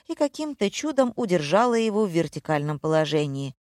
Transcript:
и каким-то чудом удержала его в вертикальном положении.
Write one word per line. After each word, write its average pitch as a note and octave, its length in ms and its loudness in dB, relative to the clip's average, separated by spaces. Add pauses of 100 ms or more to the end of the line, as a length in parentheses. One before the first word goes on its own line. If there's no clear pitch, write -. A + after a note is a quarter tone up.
и E4 80 -8
каким-то C#4+ 560 -2
чудом C4 460 0
удержала F#3 560 2
его A3 320 0
в G3 60 -2
вертикальном D3+ 680 -2
положении. D3 880 0